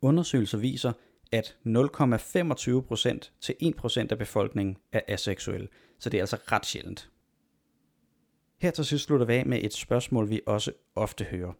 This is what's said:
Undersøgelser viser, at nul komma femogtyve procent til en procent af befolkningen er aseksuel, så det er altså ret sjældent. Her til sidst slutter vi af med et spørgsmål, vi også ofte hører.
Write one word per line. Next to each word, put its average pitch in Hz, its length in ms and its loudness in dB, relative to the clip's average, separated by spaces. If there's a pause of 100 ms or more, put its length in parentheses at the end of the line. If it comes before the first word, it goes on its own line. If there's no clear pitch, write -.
Undersøgelser 135 560 4
viser, 127 360 -2 (380)
at - 320 -2
nul 120 260 4
komma 127 260 4
femogtyve 131 680 0
procent - 580 -2
til - 180 -6
en 160 140 2
procent - 380 -2
af - 60 -2
befolkningen 98 600 -2 (140)
er 110 160 2
aseksuel, - 600 -4 (320)
så - 100 -4
det 107 80 0
er 92 40 2
altså 101 160 -2 (140)
ret 107 140 0
sjældent. - 440 -10 (1500)
Her 175 100 2
til 156 140 -2
sidst 143 180 -2
slutter 135 220 4
vi 117 80 2
af 127 120 2
med 127 180 2
et 107 100 -2
spørgsmål, 120 560 0
vi 110 160 0
også 107 260 0 (240)
ofte 104 280 -2
hører. 90 360 -6